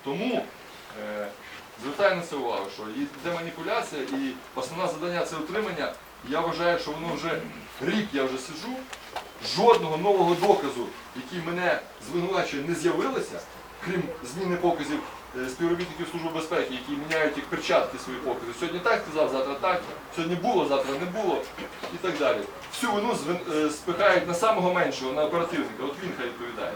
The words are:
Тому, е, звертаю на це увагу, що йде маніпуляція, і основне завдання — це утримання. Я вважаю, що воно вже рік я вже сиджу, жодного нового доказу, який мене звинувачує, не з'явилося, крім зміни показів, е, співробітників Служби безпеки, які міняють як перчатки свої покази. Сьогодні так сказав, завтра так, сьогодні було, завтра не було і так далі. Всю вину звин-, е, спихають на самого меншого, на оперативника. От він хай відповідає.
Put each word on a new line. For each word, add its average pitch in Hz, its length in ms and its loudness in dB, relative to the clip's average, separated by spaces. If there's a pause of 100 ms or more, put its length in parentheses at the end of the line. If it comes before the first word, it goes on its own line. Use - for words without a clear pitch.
Тому, 202 420 0 (580)
е, 104 240 -4 (560)
звертаю 143 320 4
на 170 60 -2
це 160 140 -8
увагу, 127 380 -2
що 107 100 -10
йде 143 520 -4
маніпуляція, 165 640 -2
і 135 320 -2 (220)
основне 165 320 -2
завдання — 170 420 0
це 156 60 -6
утримання. 170 580 -2 (360)
Я 151 100 2
вважаю, 170 400 4
що 151 120 -4
воно 160 240 -4
вже 156 260 -2 (400)
рік 208 320 2
я 135 100 2
вже 131 140 0
сиджу, 180 380 -8 (800)
жодного 165 420 6
нового 180 380 6
доказу, 139 520 4 (280)
який 175 320 -6
мене 175 320 2 (320)
звинувачує, 175 520 0
не 165 120 0
з'явилося, 175 640 0 (460)
крім 175 180 0 (200)
зміни 175 320 -2
показів, 151 440 2 (380)
е, 131 120 -2
співробітників 170 600 0
Служби 165 180 -4
безпеки, 160 440 0
які 131 180 -6 (100)
міняють 156 360 2
як - 80 -6
перчатки - 520 2
свої 127 220 -6
покази. - 400 -2
Сьогодні 175 200 -2
так - 220 4
сказав, 151 300 2
завтра 135 300 0
так, 180 200 2 (340)
сьогодні 170 200 0
було, 175 300 4
завтра 135 340 2
не 180 220 -2
було 190 200 2 (520)
і 170 40 -8
так 170 200 0
далі. 127 220 4 (340)
Всю 220 200 0
вину 214 200 2
звин-, 156 520 0
е, 151 40 4
спихають 180 580 4
на 175 60 0
самого 180 400 4
меншого, 135 400 2
на 151 120 4
оперативника. 165 580 0
От 143 200 -2
він 180 140 -4
хай - 100 -2
відповідає. - 480 -6